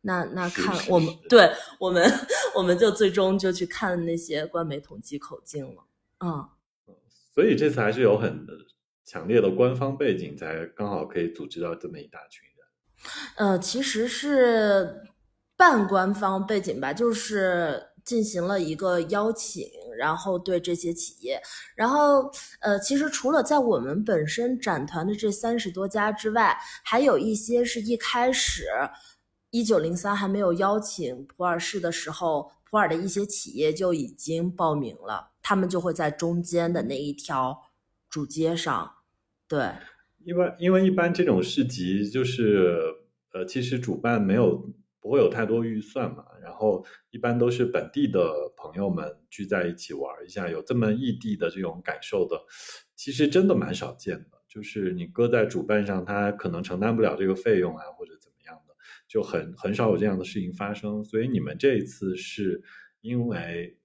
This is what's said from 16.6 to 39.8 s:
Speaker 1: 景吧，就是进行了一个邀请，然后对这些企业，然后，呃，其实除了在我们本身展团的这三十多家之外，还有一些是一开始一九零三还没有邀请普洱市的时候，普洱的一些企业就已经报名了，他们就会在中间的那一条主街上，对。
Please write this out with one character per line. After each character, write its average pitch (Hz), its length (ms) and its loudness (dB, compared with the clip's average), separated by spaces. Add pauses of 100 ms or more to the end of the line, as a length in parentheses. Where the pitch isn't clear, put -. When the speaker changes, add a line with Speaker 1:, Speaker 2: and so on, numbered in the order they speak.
Speaker 1:
景 151 180 -4
吧， 135 140 -2
就 233 180 2
是 185 680 0 (240)
进 226 180 0
行 180 220 -2
了 175 160 0
一 156 140 -2
个 180 260 0
邀 202 320 0
请， - 340 -8 (300)
然 147 180 0
后 180 240 -4
对 180 180 -2
这 175 160 -2
些 170 200 -4
企 - 320 -10
业， 131 160 -6 (340)
然 226 140 0
后， 285 420 4 (300)
呃， 202 180 2
其 269 180 0
实 294 120 0
除 277 220 -2
了 294 120 4
在 294 160 2
我 226 180 2
们 143 280 -2
本 170 200 2
身 240 320 -2
展 165 300 -2
团 165 180 -4
的 208 80 0
这 208 160 -2
三 233 300 -2
十 202 100 -4
多 185 160 -4
家 208 280 0
之 214 180 -4
外， 214 260 4 (280)
还 233 160 2
有 262 160 6
一 214 180 0
些 233 280 0
是 240 180 -4
一 226 160 -2
开 247 340 0
始 - 320 -2 (840)
一 233 140 -2
九 214 160 4
零 165 160 -2
三 202 200 -2
还 196 120 -2
没 196 120 0
有 180 140 2
邀 196 260 2
请 139 460 -8
普 - 180 -8
洱 175 140 0
市 180 220 -4
的 170 120 -2
时 170 200 -8
候， 156 400 -2 (180)
普 214 80 0
洱 202 100 4
的 160 80 0
一 185 120 -4
些 196 180 -2
企 - 260 -8
业 156 220 0
就 180 200 0
已 143 140 -2
经 165 420 -4
报 170 260 0
名 135 220 -4
了， 98 340 -10 (100)
他 208 140 0
们 185 120 2
就 175 140 -2
会 170 120 -2
在 151 180 0
中 170 320 -2
间 170 280 0
的 165 120 0
那 131 140 -4
一 147 140 -6
条 135 480 -4 (500)
主 151 160 -6
街 160 300 0
上， 123 360 -4 (560)
对。 127 240 -2 (520)